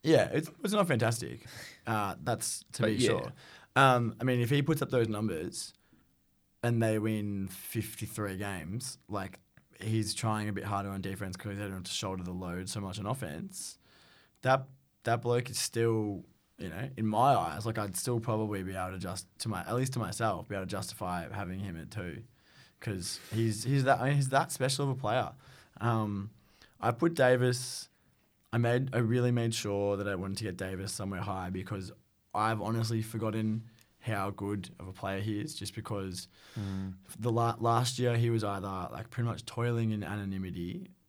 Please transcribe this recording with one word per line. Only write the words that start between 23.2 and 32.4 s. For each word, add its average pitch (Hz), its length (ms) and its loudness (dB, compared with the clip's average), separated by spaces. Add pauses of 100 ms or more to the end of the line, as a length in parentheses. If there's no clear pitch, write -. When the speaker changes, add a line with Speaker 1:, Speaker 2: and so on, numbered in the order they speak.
Speaker 1:
he's, 110 300 2
he's 135 220 2
that, 127 160 6
I 123 80 2
mean, 143 80 4
he's 131 140 2
that 143 200 4
special 135 400 0
of 123 60 0
a 131 40 -8
player. 113 300 2 (500)
Um, 104 500 0 (500)
I 110 100 2
put 165 240 2
Davis, 127 720 4 (680)
I 113 40 4
made, 123 360 2
I 113 40 4
really 120 320 4
made 117 240 2
sure 101 420 2
that 101 100 0
I 101 80 0
wanted 95 240 -4
to 110 60 -6
get 90 140 -4
Davis 95 340 -4
somewhere 98 300 -4
high 95 260 -4
because 95 420 -6 (440)
I've 107 260 2